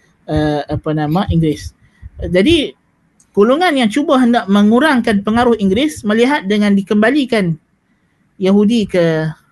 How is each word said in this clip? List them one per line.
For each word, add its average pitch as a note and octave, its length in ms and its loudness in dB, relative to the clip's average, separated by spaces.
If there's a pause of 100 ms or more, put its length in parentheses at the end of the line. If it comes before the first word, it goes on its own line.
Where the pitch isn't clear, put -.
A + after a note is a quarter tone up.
(300)
uh, D3+ 320 -2
apa D3+ 320 -8
nama, D#3 320 -2
Inggeris. D#3+ 480 -2 (480)
Jadi, G3 480 0 (640)
golongan C#4 380 2
yang B3 180 2
cuba C#4+ 300 0
hendak A#3 260 2
mengurangkan G#3+ 800 2
pengaruh A#3 320 0
Inggeris A3 480 -2
melihat A#3 400 0
dengan G#3 300 0
dikembalikan G#3+ 840 0 (800)
Yahudi G3+ 480 2
ke D#3+ 460 -2 (200)